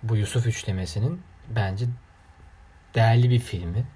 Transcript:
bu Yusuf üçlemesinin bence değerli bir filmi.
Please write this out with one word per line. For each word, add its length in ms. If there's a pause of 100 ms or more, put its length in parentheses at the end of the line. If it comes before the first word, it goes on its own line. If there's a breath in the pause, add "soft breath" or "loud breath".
bu 140
Yusuf 300
üçlemesinin 760 (260)
bence 380 (1080)
değerli 360
bir 100
filmi. 560